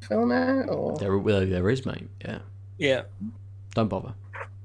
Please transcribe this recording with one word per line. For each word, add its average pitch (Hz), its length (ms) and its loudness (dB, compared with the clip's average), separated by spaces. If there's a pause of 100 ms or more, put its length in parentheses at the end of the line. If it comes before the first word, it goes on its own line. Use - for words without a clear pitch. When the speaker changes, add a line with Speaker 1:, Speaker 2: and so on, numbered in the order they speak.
Speaker 1:
film 233 320 2
out? 254 380 2
Or? 143 260 0
Speaker 2:
There, 98 220 2
well, 101 260 6
there 92 240 2
is, 131 160 2
mate. - 240 -6 (160)
Yeah. - 140 -6 (400)
Speaker 3:
Yeah. 135 240 4 (720)
Speaker 2:
Don't 113 140 4
bother. 95 260 -2 (500)